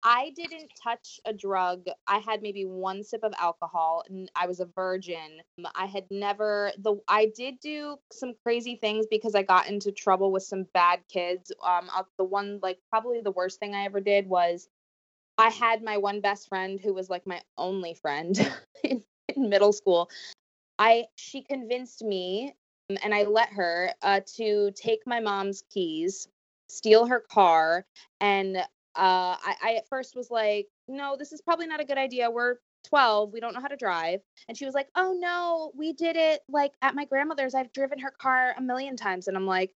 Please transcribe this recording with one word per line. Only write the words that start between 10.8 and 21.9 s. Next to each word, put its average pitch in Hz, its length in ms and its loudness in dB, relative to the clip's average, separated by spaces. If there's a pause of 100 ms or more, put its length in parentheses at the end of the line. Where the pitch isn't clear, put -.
kids. 180 400 -4 (100)
Um, 175 320 -2
uh, 190 100 -4 (140)
the 190 60 0
one, 202 400 -4
like, 185 160 -4 (100)
probably 233 300 -2
the 208 120 -4
worst 185 280 -4
thing 202 160 -8
I 202 80 -4
ever 202 160 -2
did 202 260 4
was 175 440 0 (680)
I 226 120 8
had 226 340 0
my 214 140 -2
one 202 240 -2
best 202 260 -2
friend 190 320 -6
who 202 140 -2
was, 185 160 -6
like, 180 180 -6
my 180 140 -6 (160)
only 180 360 -6
friend 160 460 -2 (280)
<laughs> - 180 -20
in, 247 180 -2 (320)
in 269 140 0
middle 202 240 8
school. 175 360 2 (680)
I, 226 300 6 (100)
she - 240 -12
convinced 254 640 -8